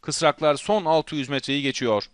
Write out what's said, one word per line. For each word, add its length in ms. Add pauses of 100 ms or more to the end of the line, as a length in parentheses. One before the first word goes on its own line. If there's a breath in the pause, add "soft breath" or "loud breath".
kısraklar 540
son 300
altı 300
yüz 140
metreyi 320
geçiyor. 420 (100)